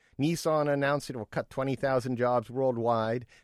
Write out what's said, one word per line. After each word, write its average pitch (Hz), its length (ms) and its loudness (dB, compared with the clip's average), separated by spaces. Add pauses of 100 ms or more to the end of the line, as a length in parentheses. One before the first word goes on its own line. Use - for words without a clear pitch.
(180)
Nissan 151 540 0
announced 143 380 0
it 131 80 -8
will 107 80 -8
cut - 240 -6
twenty 135 260 -2
thousand 127 400 0
jobs 123 340 2
worldwide. 117 760 0 (180)